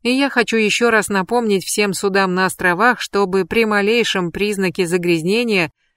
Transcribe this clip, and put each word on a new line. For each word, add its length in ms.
И 80
я 180
хочу 280
еще 340
раз 180
напомнить 560
всем 280
судам 420
на 100
островах, 560
чтобы 440
при 200
малейшем 640
признаке 540
загрязнения 880